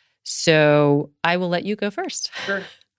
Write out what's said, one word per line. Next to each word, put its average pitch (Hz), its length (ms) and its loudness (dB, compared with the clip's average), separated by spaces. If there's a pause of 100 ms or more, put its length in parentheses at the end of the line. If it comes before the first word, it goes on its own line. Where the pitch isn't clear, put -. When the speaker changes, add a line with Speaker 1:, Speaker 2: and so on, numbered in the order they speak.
(220)
Speaker 1:
So 147 880 2 (140)
I 170 120 0
will 180 120 -2
let 175 160 -2
you 202 100 -4
go 208 160 -4
first. - 400 -8 (160)
Speaker 2:
Sure. 196 160 -6 (360)